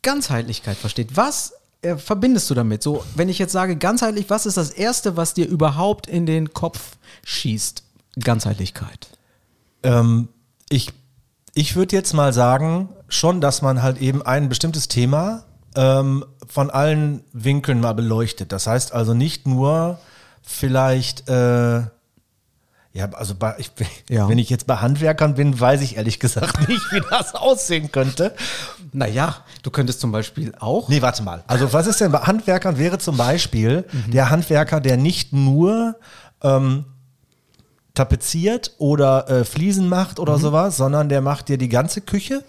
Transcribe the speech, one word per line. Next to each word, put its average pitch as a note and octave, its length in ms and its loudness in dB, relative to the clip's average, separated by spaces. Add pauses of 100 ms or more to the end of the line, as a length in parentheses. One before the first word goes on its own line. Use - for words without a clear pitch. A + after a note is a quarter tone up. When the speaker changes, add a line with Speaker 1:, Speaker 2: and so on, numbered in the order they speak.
Speaker 1:
Ganzheitlichkeit A#2 760 -4
versteht. A#2 380 -6
Was, B3+ 380 0 (300)
äh, F3 140 -2
verbindest G#3+ 520 0
du C#3 60 0
damit? A2 260 0
So, D3 220 -2 (120)
wenn F3 140 0
ich F3+ 80 -4
jetzt F#3 140 -4
sage F#3 240 0
ganzheitlich, G#3 540 -2
was G#3+ 180 0
ist G3 100 -2
das D#3 140 -2
Erste, G3+ 460 -2
was E3 180 -2
dir E3+ 120 2
überhaupt E3 600 0
in E3+ 180 0
den D#3+ 280 0
Kopf - 260 -6 (460)
schießt? - 580 -4 (400)
Ganzheitlichkeit. G2+ 840 -4 (760)
Speaker 2:
Ähm, A#2 460 4 (400)
ich, A#2+ 220 -2 (600)
ich D3 220 0
würd F#3 160 0
jetzt F#3+ 220 0
mal C#3+ 200 2
sagen, D3 560 2 (200)
schon, F3 320 2
dass C#3 200 0
man C3 220 0
halt C3 180 0
eben C3+ 220 0
ein C3+ 260 0
bestimmtes D#3 380 -2
Thema, D#3 560 0 (320)
ähm, C3+ 480 2 (240)
von C#3+ 220 -2
allen D3 540 0 (100)
Winkeln C3 460 0
mal A#2 160 2
beleuchtet. A2+ 560 -2
Das - 160 -4
heißt B2 260 0
also A#2 220 0
nicht C#3+ 320 0
nur D#3 500 0 (460)
vielleicht, C3 840 0
äh, A#2+ 540 2 (1120)
ja, F#2+ 180 -4
also G#2 200 -8
bei, A2 240 -4
ich, - 140 -12 (360)
Speaker 1:
Ja. G#2+ 220 2
Speaker 2:
wenn A2+ 80 4
ich A#2+ 140 0
jetzt - 160 -4
bei C3 80 2
Handwerkern D3 580 2
bin, C#3 260 2
weiß C3+ 220 4
ich A#2 160 -6
ehrlich A2 220 -2
gesagt - 400 -2
<laughs> D3+ 80 4
nicht, A#3 240 -2
wie F#3+ 180 0
das - 240 -2
aussehen E3 580 0
könnte. C3+ 440 0 (560)
Speaker 1:
Naja, C3 460 -2 (260)
du C3 80 -6
könntest B2 280 -2
zum A#2 120 -2
Beispiel A2 480 -6
auch D3 300 -2
Speaker 2:
Nee, C#3+ 120 4
warte A#2+ 220 0
mal. F2 240 -10
Also B2+ 260 0
was E3 140 4
ist A3 140 0
denn F#3+ 100 4
bei C#3+ 80 2
Handwerkern F#3 580 0
wäre F3 220 0
zum D3 180 -2
Beispiel B2 720 0
Speaker 1:
Mhm. A2+ 200 -4
Speaker 2:
der B2+ 180 4
Handwerker, D#3 500 2
der C3 180 2
nicht D3 360 0
nur, F3+ 640 4 (480)
ähm, C3+ 420 2 (1120)
tapeziert E3 840 0
oder, C#3 520 4
äh, B2+ 140 4
Fliesen F#3 460 0
macht F3+ 300 -2
oder D3+ 180 2
Speaker 1:
Mhm. C#3+ 40 2
Speaker 2:
sowas, D#3 360 2
sondern C#3+ 320 2
der C#3+ 120 2
macht C#3 280 -2
dir C#3 80 2
die B2+ 120 -2
ganze C#3 320 0
Küche? C4+ 480 -4